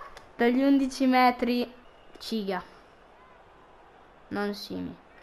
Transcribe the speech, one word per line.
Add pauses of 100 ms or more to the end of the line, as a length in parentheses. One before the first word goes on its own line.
(360)
Dagli
undici
metri. (460)
Ciga. (1700)
Non
Simi. (280)